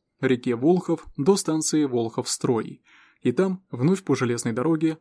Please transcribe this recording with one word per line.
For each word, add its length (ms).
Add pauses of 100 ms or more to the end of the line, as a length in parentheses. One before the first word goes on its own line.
(220)
реке 340
Волхов 500 (120)
до 180
станции 480
Волховстрой, 960 (400)
и 100
там 380
вновь 340
по 120
железной 380
дороге 480